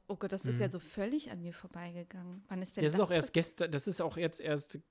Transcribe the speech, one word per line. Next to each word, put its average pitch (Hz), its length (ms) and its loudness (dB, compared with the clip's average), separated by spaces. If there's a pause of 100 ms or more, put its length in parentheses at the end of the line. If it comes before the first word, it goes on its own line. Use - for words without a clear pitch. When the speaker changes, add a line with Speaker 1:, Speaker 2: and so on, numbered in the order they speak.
Speaker 1:
oh 202 80 -4
Gott, 190 160 -4
das 190 140 -4
ist 123 140 2
ja 208 80 4
Speaker 2:
Mhm. 127 40 0
Speaker 1:
so 175 80 -4
völlig 240 520 -2
an 180 100 -6
mir 170 120 -6
vorbeigegangen. 175 920 -10
Wann 185 160 -4
ist - 140 -8
denn 175 60 4
Speaker 2:
Das 151 100 6
ist 190 60 4
Speaker 1:
das 196 80 6
Speaker 2:
auch 175 40 2
erst 156 220 4
Speaker 1:
passiert? - 260 2
Speaker 2:
gest-, 165 140 2
das 143 140 0
ist 185 140 2
auch 160 160 0
jetzt 160 240 0
erst 147 380 -2 (120)